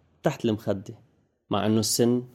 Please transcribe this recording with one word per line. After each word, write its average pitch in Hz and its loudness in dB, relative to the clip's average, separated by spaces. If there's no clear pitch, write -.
تحت - -2
المخدة، 107 -2
مع 104 0
إنه 110 4
السن 123 0